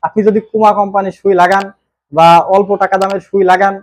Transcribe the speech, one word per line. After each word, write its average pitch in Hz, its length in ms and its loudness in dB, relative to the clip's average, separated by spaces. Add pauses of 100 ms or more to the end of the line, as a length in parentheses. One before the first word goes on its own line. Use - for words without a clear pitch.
আপনি 165 200 -4
যদি 208 240 0
পুমা 214 260 0
কোম্পানির 196 440 -4
সুই 196 160 -2
লাগান 185 300 0 (500)
বা 165 140 4 (220)
অল্প 190 280 0
টাকা 190 200 -2
দামের 190 240 -4
সুই 196 220 -2
লাগান 190 400 0